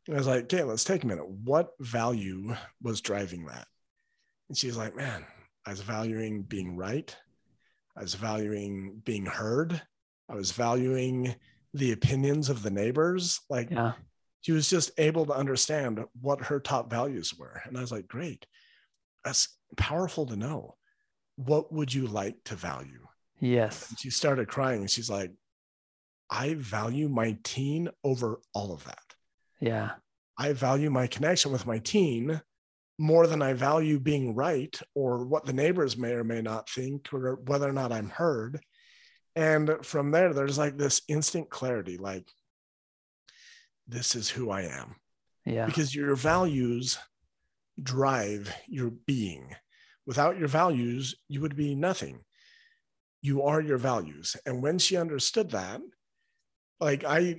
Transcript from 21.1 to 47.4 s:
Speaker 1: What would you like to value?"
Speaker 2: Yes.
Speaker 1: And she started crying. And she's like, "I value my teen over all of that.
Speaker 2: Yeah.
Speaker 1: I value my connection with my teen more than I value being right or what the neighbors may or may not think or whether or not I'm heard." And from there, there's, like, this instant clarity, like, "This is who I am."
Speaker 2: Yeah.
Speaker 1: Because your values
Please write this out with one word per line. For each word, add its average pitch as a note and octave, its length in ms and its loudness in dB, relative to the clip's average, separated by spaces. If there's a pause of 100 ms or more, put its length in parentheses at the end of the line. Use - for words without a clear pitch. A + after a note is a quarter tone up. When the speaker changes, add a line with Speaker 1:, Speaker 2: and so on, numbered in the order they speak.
Speaker 1:
What D3+ 360 2
would D3 220 -2
you C3 120 0
like G#2 380 -4
to G#2+ 120 -10
value?" C2+ 520 -10 (320)
Speaker 2:
Yes. A#2+ 480 2
Speaker 1:
And A#2 100 -12
she C3 120 -10
started C3 380 0
crying. C3 340 -2
And G2 80 -2
she's A#2 180 -2
like, G2 240 -4 (960)
"I C#3+ 260 -2
value A#2+ 540 -2
my A2+ 340 0
teen D3 460 -2 (140)
over A#2+ 400 0 (100)
all G2+ 180 -4
of D#2 140 -10
that. - 140 -16 (640)
Speaker 2:
Yeah. A2 320 0 (440)
Speaker 1:
I C#3+ 160 0
value C#3 380 2
my B2+ 160 4
connection D#3 440 2
with B2+ 140 -2
my A2+ 140 -2
teen D3+ 640 2 (560)
more D#3+ 280 8
than D#3 140 4
I C3+ 140 4
value D3+ 440 4
being C3 360 2
right D3 440 0 (160)
or B2 300 0
what D3+ 220 0
the C#3 80 -2
neighbors C#3+ 420 2
may A#2+ 160 -2
or A#2+ 120 -2
may A2+ 180 0
not A2 260 -4
think C3+ 460 -6
or B2+ 220 -2
whether C#3 320 0
or C#3 40 0
not C3 200 0
I'm G#2+ 180 -4
heard." C3 520 0 (760)
And D#3 500 4
from C#3+ 240 2
there, E3+ 240 6
there's, C#3 240 0
like, D3 180 0
this C#3+ 320 2
instant D#3 420 0
clarity, G#2 460 -4
like, F#2+ 340 -8 (1600)
"This A#2+ 280 -2
is A2+ 160 -4
who A#2+ 200 -4
I G2 120 -2
am." C2+ 340 -10 (480)
Speaker 2:
Yeah. A2+ 220 -2
Speaker 1:
Because C#3+ 280 -2
your C#3+ 200 0
values C3 840 2 (840)